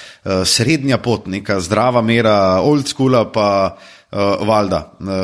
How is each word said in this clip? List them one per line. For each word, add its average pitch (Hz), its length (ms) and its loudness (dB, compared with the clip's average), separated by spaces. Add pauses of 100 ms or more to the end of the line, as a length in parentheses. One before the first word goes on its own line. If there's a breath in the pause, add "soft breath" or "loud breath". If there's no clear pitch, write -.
(200 loud breath)
eh, 95 240 -2
srednja 135 540 0
pot, 110 280 -2
neka 98 320 -4
zdrava 107 420 0
mera 110 600 2
old 143 260 2
schoola 127 380 2
pa, 101 520 0 (300 loud breath)
eh, - 100 -10 (260)
valjda, 104 380 0 (120)
eh, 90 140 -16 (180)